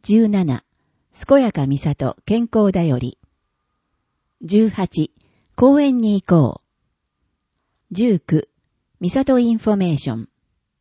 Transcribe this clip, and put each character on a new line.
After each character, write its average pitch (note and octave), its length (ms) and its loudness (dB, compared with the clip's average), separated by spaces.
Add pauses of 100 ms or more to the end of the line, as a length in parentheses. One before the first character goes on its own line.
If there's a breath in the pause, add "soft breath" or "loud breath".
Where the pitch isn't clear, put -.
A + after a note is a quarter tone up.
十 A3 260 2
七、 F3+ 360 -2 (600)
健 C#4 140 4
や A#3 100 0
か C#3+ 160 -4
ミ C#3 120 -2
サ D3 160 -4
ト - 320 -6
健 A3+ 260 -2
康 G#3 200 2
だ E3+ 120 -2
よ C3+ 140 0
り。 B2 180 -8 (1300)
十 G#3 260 2
八、 F3 460 -6 (420)
公 C#4 240 4
園 C4+ 160 0
に G#3 240 0
行 - 60 -20
こ D#3+ 360 2
う。 - 60 -20 (1200)
十 G3+ 300 0
九、 - 300 -2 (500)
ミ F3+ 80 -4
サ C4+ 160 -2
ト C4 140 2
イ A#3+ 120 0
ン A3+ 60 0
フ A3 140 -2
ォ G#3 60 2
メ F3+ 180 -2
ー - 20 -2
シ C3+ 140 -6
ョ A2+ 60 -8
ン。 A2+ 120 -12 (520)